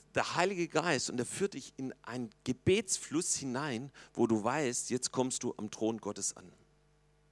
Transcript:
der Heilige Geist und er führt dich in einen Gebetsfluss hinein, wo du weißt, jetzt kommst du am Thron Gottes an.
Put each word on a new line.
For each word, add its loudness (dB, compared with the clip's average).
der 0
Heilige 2
Geist 2
und -4
er 0
führt -4
dich -12
in -6
einen -6
Gebetsfluss 0
hinein, -2
wo 6
du 4
weißt, 0
jetzt -2
kommst 0
du -4
am -6
Thron 0
Gottes -6
an. -20